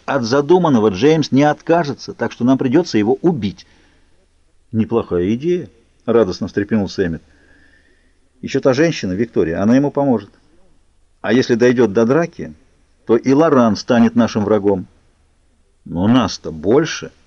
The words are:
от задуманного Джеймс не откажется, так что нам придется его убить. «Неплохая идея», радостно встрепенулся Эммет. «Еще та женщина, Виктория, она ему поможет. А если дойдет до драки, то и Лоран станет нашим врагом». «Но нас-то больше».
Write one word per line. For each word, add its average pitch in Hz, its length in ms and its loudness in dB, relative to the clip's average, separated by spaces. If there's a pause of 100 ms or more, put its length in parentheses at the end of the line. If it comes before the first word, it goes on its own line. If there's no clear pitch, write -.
от 131 200 -2
задуманного 139 680 2
Джеймс 135 420 2
не 131 100 4
откажется, 147 680 -2
так 113 200 -6
что - 120 -6
нам 131 140 2
придется 139 400 0
его 107 240 2
убить. 110 440 -4 (1040)
«Неплохая 104 640 -2
идея», 160 340 -4 (340)
радостно 113 440 0
встрепенулся 101 540 -4
Эммет. 82 200 -4 (1200)
«Еще - 180 -4
та 131 140 2
женщина, 147 380 -2
Виктория, 92 500 -2
она 110 120 2
ему 139 160 0
поможет. 123 380 -2 (960)
А 101 100 -2
если 123 220 2
дойдет 117 400 2
до 117 100 2
драки, 135 480 -2 (540)
то 113 100 4
и 120 160 0
Лоран 139 440 4
станет 117 400 0
нашим 113 280 0
врагом». 98 420 0 (1000)
«Но 85 220 -2
нас-то 110 440 -2
больше». 117 580 -2 (160)